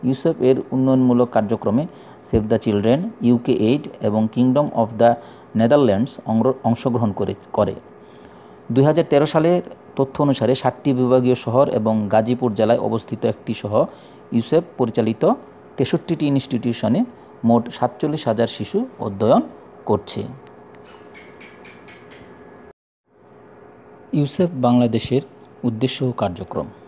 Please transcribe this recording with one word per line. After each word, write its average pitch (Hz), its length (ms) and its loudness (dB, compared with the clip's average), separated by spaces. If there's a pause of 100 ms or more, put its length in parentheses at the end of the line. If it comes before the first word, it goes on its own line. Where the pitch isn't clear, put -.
ইউসেফ 135 380 -2
এর 127 200 2 (100)
উন্নয়নমূলক 127 580 2
কার্যক্রমে 113 580 0 (440)
Save 110 140 0
the 110 140 0
Children, 110 380 2 (240)
ইউকে 120 300 2
এইড 117 360 0 (140)
এবং 110 260 0 (100)
Kingdom 127 280 2
of 113 360 -2
the 117 140 6 (420)
Netherlands 117 680 2
অংগ্র-, 113 280 0 (100)
অংশগ্রহণ 117 480 -2
করে, - 240 -4 (180)
করে। - 220 0 (960)
দুই 131 140 4
হাজার 156 240 2
তেরো 143 160 4
সালের 170 360 2 (340)
তথ্য 135 260 -2
অনুসারে 131 340 2
ষাটটি 131 380 -2
বিভাগীয় 127 420 2
শহর 123 340 0
এবং 110 380 0
গাজীপুর 113 460 0
জেলায় 110 260 2
অবস্থিত 110 460 -6
একটি 113 280 -4
সহ 107 320 -2 (460)
ইউসেফ 139 320 0 (140)
পরিচালিত 117 540 0 (460)
তেষট্টিটি 151 500 -2
ইনস্টিটিউশনে 127 800 -2 (400)
মোট 117 240 2
সাতচল্লিশ - 580 -4
হাজার 113 200 0
শিশু - 380 -6 (140)
অধ্যয়ন 107 420 2 (440)
করছে। - 380 -4 (4000)
ইউসেফ 151 400 -2
বাংলাদেশের 123 680 2 (420)
উদ্দেশ্য 120 400 -2
ও 127 80 -2
কার্যক্রম। 87 540 -6 (220)